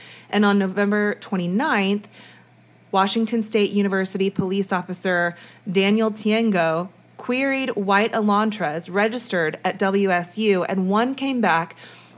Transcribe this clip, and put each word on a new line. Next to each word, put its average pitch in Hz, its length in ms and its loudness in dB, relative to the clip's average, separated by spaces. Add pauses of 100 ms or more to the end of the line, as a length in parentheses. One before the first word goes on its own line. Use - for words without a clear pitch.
(300)
and 208 160 2
on 202 140 4
November 202 560 0
twenty-ninth, 202 920 -2 (840)
Washington 220 500 0
State 208 300 0
University 196 580 0
police 196 420 -2
officer 175 640 -2 (340)
Daniel 208 420 2
Tiengo 196 800 0 (280)
queried 262 540 -2
white 202 420 0
Elantras 208 720 0
registered 190 760 -2
at 185 160 -2
W 196 320 2
S 175 260 -2
U, 202 280 2
and 185 220 -2
one 233 280 0
came 269 260 -2
back 165 340 0 (420)